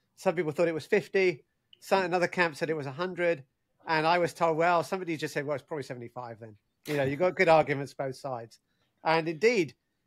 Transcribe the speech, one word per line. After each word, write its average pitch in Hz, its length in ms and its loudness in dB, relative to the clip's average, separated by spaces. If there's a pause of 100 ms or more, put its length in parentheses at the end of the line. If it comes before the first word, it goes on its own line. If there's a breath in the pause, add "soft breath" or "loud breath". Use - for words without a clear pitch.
(160)
Some 185 200 0
people 156 160 -2
thought 170 160 2
it 165 60 0
was 151 120 -6
fifty, 185 580 0 (360)
some, 190 240 2
another 175 240 0
camp 170 260 0
said 156 160 -4
it 160 60 -2
was 143 100 -6
a 139 60 -8
hundred, 170 500 -2 (460)
and 156 180 2
I 175 120 4
was 170 160 0
told, 165 240 2
"Well," 170 260 4
somebody 170 320 -6
just 143 180 -6
said, 143 120 -4
"Well, 147 100 -4
it's 127 80 -10
probably 151 200 -8
seventy-five 120 540 -12
then." 110 160 -18 (320)
You 151 120 -2
know, 139 40 2
you've 139 160 -2
got 180 160 2
good 185 140 2
arguments 147 460 4
both 135 220 -6
sides. 117 440 -10 (420)
And 160 240 2
indeed, 170 480 2 (320)